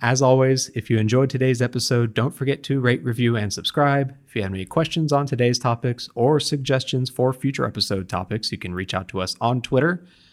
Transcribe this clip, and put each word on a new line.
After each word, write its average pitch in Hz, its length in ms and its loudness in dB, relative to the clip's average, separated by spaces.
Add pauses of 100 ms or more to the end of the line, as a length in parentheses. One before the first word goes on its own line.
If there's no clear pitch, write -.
As 123 200 2
always, 131 480 4
if - 200 -6
you 117 80 4
enjoyed 120 320 2
today's 127 320 0
episode, 120 520 0
don't 127 220 -2
forget 139 280 -2
to 139 180 -2
rate, 123 200 2
review, 120 360 0
and 104 160 -2
subscribe. 139 640 0 (100)
If - 80 -10
you 113 60 -2
have 95 120 -2
any 95 120 -6
questions 156 480 -2
on 143 140 2
today's 120 320 2
topics 120 540 -2
or 135 260 4
suggestions 131 680 -2
for 127 220 0
future 135 320 -2
episode 98 460 -4
topics, 92 420 -4
you 92 60 -6
can 90 160 -8
reach 92 200 -6
out 92 160 -4
to 95 120 -4
us 92 180 -4
on 120 220 0
Twitter, 156 420 0 (300)